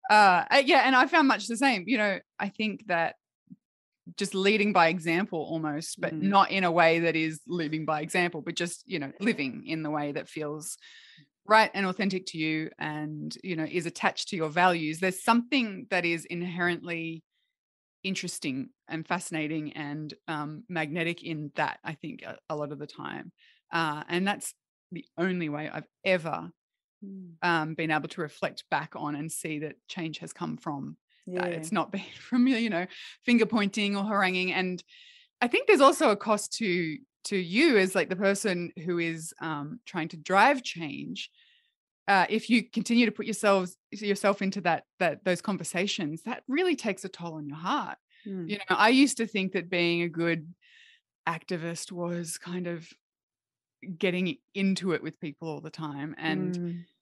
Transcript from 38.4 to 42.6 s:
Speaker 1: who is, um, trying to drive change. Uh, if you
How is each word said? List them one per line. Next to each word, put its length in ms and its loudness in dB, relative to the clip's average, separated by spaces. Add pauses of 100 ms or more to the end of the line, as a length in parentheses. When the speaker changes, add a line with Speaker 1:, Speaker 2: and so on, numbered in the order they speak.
Speaker 1:
who 140 -2
is, 340 -4 (100)
um, 440 -8
trying 240 -6
to 80 -14
drive 460 4
change. 640 -10 (800)
Uh, 220 6
if 200 -2
you 140 6